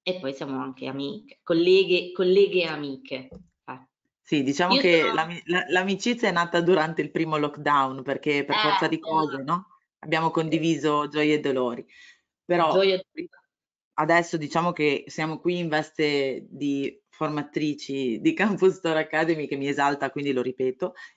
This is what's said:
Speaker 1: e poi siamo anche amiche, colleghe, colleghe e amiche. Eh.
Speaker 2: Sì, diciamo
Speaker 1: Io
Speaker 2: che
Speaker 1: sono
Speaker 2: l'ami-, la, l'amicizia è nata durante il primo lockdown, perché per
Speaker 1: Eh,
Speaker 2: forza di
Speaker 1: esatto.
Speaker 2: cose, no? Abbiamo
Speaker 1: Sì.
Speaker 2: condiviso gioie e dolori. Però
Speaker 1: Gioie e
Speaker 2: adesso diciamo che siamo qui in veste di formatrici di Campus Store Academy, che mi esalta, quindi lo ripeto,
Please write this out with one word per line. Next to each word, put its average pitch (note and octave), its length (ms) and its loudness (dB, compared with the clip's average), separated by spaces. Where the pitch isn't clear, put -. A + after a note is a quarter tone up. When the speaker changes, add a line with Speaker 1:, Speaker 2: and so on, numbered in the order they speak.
Speaker 1:
e F3+ 200 -6
poi C3+ 120 -6
siamo C3+ 280 -8
anche C3+ 260 -10
amiche, C#3 560 -10
colleghe, F3+ 680 2
colleghe F#3 480 4
e E3 60 -2
amiche. C#3 640 -8
Eh. C3 220 -16
Speaker 2:
Sì, D3+ 220 0
diciamo F3 320 2
Speaker 1:
Io C4+ 40 4
Speaker 2:
che E3+ 220 6
Speaker 1:
sono C3+ 120 2
Speaker 2:
l'ami-, E3 340 -4
la, F3 200 0
l'amicizia G3 640 0
è - 20 0
nata E3+ 300 2
durante E3 400 2
il C#3 100 -6
primo D#3+ 260 -2
lockdown, C#3+ 640 0
perché C#3 420 -2
per C#3+ 100 -2
Speaker 1:
Eh, G#3+ 40 2
Speaker 2:
forza D#3+ 280 2
di D#3 80 0
Speaker 1:
esatto. D#3+ 160 -8
Speaker 2:
cose, D3 320 0
no? E3+ 240 -4
Abbiamo D#3+ 280 -2
Speaker 1:
Sì. D#3+ 60 -2
Speaker 2:
condiviso D3+ 760 0
gioie D3+ 240 2
e D3 80 2
dolori. B2+ 440 -2
Però E3+ 260 2
Speaker 1:
Gioie F#3+ 400 2
e - 160 -12
Speaker 2:
adesso E3+ 420 2
diciamo E3 340 0
che D3+ 360 0
siamo D#3 320 -6
qui F3 180 -2
in F3 100 -4
veste D3 800 -2
di C#3 640 -4
formatrici C#3+ 1120 -4
di D#3+ 120 2
Campus F#3 420 2
Store D#3+ 240 -2
Academy, D#3 480 -2
che C#3 100 -4
mi C#3 100 -4
esalta, C#3+ 440 0
quindi C#3+ 200 -4
lo B2+ 100 0
ripeto, C3 520 -4